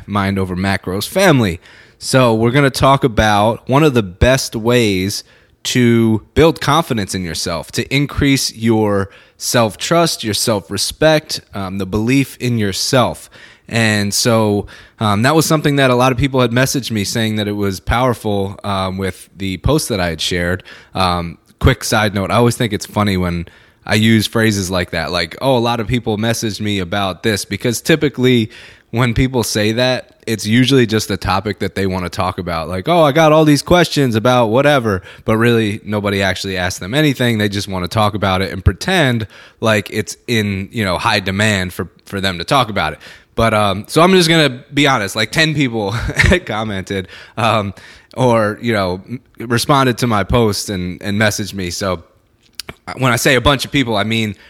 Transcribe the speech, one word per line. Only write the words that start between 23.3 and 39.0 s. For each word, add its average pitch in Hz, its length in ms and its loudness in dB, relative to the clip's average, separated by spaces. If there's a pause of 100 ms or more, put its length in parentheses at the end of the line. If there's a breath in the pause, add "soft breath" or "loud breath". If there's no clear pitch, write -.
I - 80 -2
use 110 320 4
phrases 104 460 0
like 90 180 -2
that, 80 220 -4
like, 87 280 -4
"Oh, 135 160 2
a 120 40 0
lot 117 200 -2
of 107 80 -6
people 113 300 -2
messaged 110 440 -4
me 104 180 -2
about 92 420 -4
this," 107 240 -2
because 113 360 -4
typically 127 680 2 (420 loud breath)
when 120 220 0
people 131 280 0
say 107 300 0
that, 123 560 -4
it's 110 180 -4
usually 123 400 4
just 107 240 -2
a 98 80 -4
topic 98 420 -4
that 98 160 -6
they 98 120 -2
wanna 92 220 -4
talk 90 280 -4
about. 85 300 -6
Like, 92 200 -6
"Oh, 170 140 2
I 147 100 4
got 156 200 4
all 156 140 6
these 147 160 4
questions 151 540 2
about 123 320 4
whatever," 117 540 2 (240 loud breath)
but 110 120 2
really 113 460 2
nobody 101 380 -2
actually 95 360 -2
asked 90 220 -4
them 95 140 -8
anything. 127 460 0
They 104 100 0
just 101 180 -6
wanna 92 200 -6
talk 104 260 0
about 95 280 0
it 95 100 -4
and 95 120 -10
pretend 123 640 0 (360 loud breath)